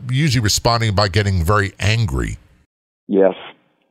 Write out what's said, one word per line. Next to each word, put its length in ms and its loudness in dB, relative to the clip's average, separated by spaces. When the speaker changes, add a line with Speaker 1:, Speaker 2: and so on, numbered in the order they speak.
Speaker 1:
usually 320 0
responding 520 0
by 140 2
getting 340 0
very 380 0
angry. 560 -2
Speaker 2:
Yes, 260 2